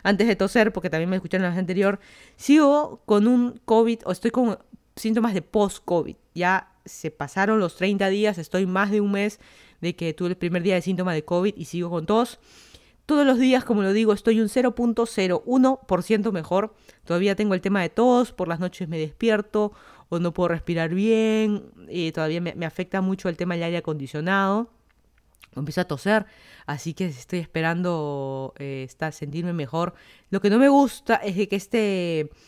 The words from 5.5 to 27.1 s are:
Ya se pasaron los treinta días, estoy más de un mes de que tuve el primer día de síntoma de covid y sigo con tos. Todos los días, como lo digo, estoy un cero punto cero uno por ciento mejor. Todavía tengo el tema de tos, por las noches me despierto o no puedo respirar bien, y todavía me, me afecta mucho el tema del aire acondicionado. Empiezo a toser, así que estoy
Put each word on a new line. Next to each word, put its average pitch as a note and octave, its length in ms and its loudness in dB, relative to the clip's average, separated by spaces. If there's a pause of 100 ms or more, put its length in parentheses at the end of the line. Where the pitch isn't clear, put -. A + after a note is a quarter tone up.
Ya F3+ 380 -2 (120)
se - 260 -12
pasaron G3 500 0
los E3+ 160 -2
treinta G3 320 0
días, G#3 280 0
estoy F3+ 300 -4
más F#3+ 240 0
de G#3 100 2
un G3+ 120 0
mes G3+ 280 -2 (400)
de E3+ 160 -4
que E3 160 -4
tuve F3 180 -4
el F3+ 60 -4
primer F3 260 -2
día F#3+ 120 2
de F3 80 0
síntoma F#3 320 -2
de D#3 100 -4
covid F#3 320 0
y D#3+ 80 -12
sigo F3 240 -6
con E3 180 -4
tos. A#3 320 0 (680)
Todos D4 200 4
los C4 140 4
días, C4 240 4
como G#3+ 200 0
lo F#3+ 100 0
digo, G#3+ 200 2
estoy A3 280 2
un G#3+ 80 0
cero B3+ 260 0
punto A#3 320 0
cero F#3 400 -2
uno B3+ 400 2
por F3+ 160 0
ciento G#3+ 300 0
mejor. F#3+ 420 -2 (300)
Todavía F#3 320 0
tengo G#3 180 0
el F3+ 60 -2
tema G3 220 0
de E3 60 -2
tos, B3 440 2
por F3 160 -6
las E3 100 -4
noches F3+ 300 -6
me E3 100 -6
despierto G#3 720 0 (360)
o E3+ 100 -4
no E3+ 140 -2
puedo F3 160 0
respirar E3 440 -4
bien, A3 800 0 (180)
y E3 240 -4
todavía D#3+ 280 -4
me, F3 140 -6
me E3 120 -6
afecta F#3 340 -6
mucho F#3+ 280 -2
el E3 80 -4
tema F3+ 180 -4
del E3 100 -4
aire E3+ 120 -2
acondicionado. F3+ 960 -2 (840)
Empiezo D#3 260 -4
a F3+ 40 -2
toser, G3+ 420 -2 (400)
así D3 280 -8
que F#3 120 -4
estoy D3+ 320 -8